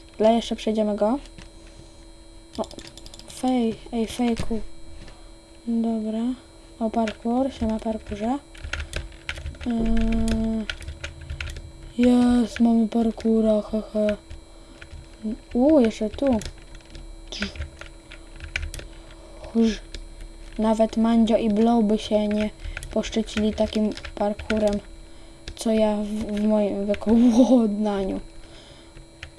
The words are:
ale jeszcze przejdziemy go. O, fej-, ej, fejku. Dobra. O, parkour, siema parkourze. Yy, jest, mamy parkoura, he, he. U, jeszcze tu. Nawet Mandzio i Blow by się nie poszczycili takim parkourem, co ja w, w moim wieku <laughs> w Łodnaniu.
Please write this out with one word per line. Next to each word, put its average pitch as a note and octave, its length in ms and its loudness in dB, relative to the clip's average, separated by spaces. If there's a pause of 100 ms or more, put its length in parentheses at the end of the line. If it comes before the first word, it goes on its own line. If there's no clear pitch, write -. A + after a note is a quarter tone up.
(200)
ale A3+ 140 6
jeszcze A3+ 220 -2
przejdziemy G#3+ 400 0
go. G#3+ 220 2 (1400)
O, A3+ 40 0 (800)
fej-, B3 320 2 (180)
ej, A3+ 140 0
fejku. A#3 540 0 (1040)
Dobra. A3+ 540 0 (600)
O, A3+ 100 0
parkour, A#3 600 0
siema A3 260 -2
parkourze. A3 600 -4 (1300)
Yy, A3+ 1000 2 (1300)
jest, B3 600 4
mamy A3+ 280 4
parkoura, A3 720 2
he, G#3+ 200 -4 (100)
he. G#3 240 0 (1400)
U, C#4 260 6
jeszcze G#3+ 300 2
tu. B3+ 300 0 (4000)
Nawet A3 380 2
Mandzio A3+ 400 4
i A3+ 140 2
Blow A3+ 340 4
by G#3+ 140 4
się G#3+ 300 0
nie G#3+ 220 0 (400)
poszczycili G#3+ 640 0
takim G#3+ 360 0 (240)
parkourem, G#3 640 0 (800)
co A3+ 160 0
ja G#3+ 240 4
w, G#3 100 -2
w G#3 380 -2
moim G3+ 420 2
wieku G#3 360 4
<laughs> B3 100 8
w A3 180 8
Łodnaniu. G3+ 680 2 (1200)